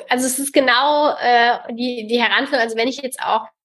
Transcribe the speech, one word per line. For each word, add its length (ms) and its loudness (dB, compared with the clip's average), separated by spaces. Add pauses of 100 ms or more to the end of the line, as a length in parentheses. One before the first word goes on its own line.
also 180 -2
es 120 -4
ist 160 -8
genau, 640 2
äh, 400 4 (160)
die, 320 -6
die 160 0
Heranführung, 400 2
also 160 -2
wenn 100 0
ich 140 -6
jetzt 180 -10
auch 260 -2 (180)